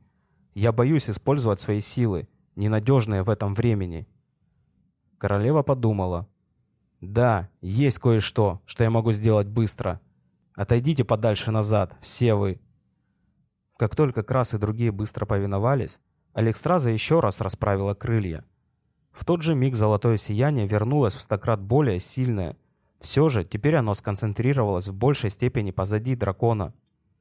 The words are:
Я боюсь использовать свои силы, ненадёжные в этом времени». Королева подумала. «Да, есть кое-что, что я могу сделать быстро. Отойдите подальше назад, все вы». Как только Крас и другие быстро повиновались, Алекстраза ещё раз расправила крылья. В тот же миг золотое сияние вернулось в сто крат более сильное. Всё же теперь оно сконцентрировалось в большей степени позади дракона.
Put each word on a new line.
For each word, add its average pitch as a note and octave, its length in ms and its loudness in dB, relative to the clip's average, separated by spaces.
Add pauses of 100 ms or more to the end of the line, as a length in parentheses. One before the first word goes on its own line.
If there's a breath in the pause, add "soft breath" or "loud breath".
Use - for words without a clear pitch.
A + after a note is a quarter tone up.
(520)
Я A2 200 2
боюсь B2+ 360 2
использовать A2+ 520 0
свои G#2 200 -2
силы, G#2 480 -2 (280)
ненадёжные G#2+ 680 2
в G2+ 80 0
этом G2+ 240 -2
времени». G2 520 -2 (1120)
Королева G#2+ 460 0
подумала. G#2 640 0 (720)
«Да, G#2 480 0 (120)
есть A2+ 380 0
кое-что, G#2+ 680 2
что - 180 -2
я A2 60 2
могу A2+ 220 2
сделать G#2+ 340 2
быстро. G#2 540 -4 (540)
Отойдите B2+ 500 0
подальше A2 460 0
назад, G#2+ 500 0
все A#2 340 0
вы». G2 260 -2 (1160)
Как A2 200 -2
только C3 260 0
Крас B2+ 320 -2
и G#2 40 -4
другие A2 320 0
быстро G#2 360 -6
повиновались, G2+ 720 -2 (320)
Алекстраза B2 580 0
ещё D#3 300 2
раз G#2 200 -2
расправила G2 540 -2
крылья. G2+ 500 -2 (680)
В - 120 -14
тот E3+ 180 0
же D#3+ 120 0
миг B2+ 220 2
золотое G#2+ 400 2
сияние A2+ 500 0
вернулось G#2+ 480 2
в - 60 -14
сто G#2 180 -2
крат A2 220 0
более A2 380 2
сильное. G#2+ 580 -4 (440)
Всё D#3 280 2
же A2 160 0
теперь C#3+ 320 0
оно G#2+ 180 0
сконцентрировалось G#2 920 -2
в F#2+ 60 -8
большей A2 360 0
степени A2 420 -2
позади G#2+ 440 -2
дракона. G#2 560 -2 (480)